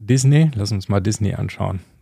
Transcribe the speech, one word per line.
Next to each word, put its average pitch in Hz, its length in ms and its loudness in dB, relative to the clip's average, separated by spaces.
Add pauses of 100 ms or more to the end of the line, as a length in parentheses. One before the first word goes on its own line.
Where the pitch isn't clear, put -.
Disney, 135 540 2
lass 101 180 -4
uns 98 160 -6
mal 101 120 2
Disney 101 340 -2
anschauen, 95 460 -4 (220)